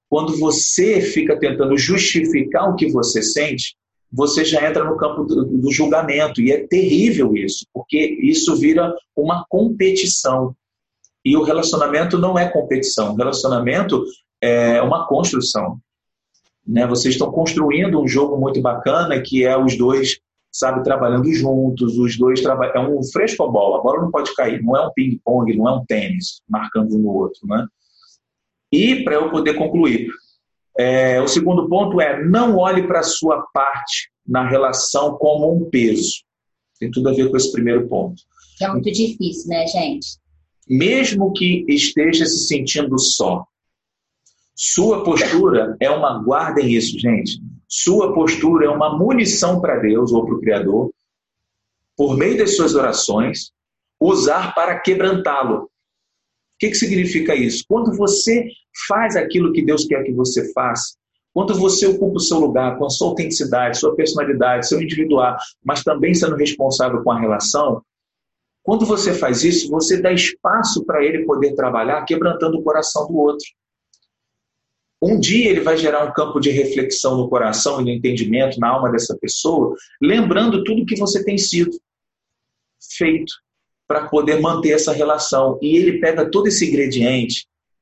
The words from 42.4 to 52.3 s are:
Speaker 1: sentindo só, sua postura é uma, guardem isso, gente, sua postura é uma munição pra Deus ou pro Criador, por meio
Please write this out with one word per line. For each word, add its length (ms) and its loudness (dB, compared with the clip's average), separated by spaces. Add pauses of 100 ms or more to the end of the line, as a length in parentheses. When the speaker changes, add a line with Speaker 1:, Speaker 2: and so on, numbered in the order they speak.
Speaker 1:
sentindo 500 -2
só, 460 -2 (1120)
sua 480 0
postura 720 2
é 120 2
uma, 320 0
guardem 500 0
isso, 260 0
gente, 420 -2 (280)
sua 460 0
postura 520 2
é 40 4
uma 260 0
munição 640 0
pra 180 0
Deus 340 2
ou 120 2
pro 160 -4
Criador, 500 0 (1040)
por 200 0
meio 220 2